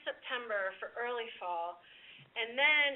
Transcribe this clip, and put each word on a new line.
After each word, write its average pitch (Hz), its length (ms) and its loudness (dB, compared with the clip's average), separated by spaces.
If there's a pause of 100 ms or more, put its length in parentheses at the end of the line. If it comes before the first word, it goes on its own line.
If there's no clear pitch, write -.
September 226 720 -2
for - 160 -8
early 240 320 -2 (160)
fall, 175 400 -4 (540)
and 233 180 -2
then 285 400 6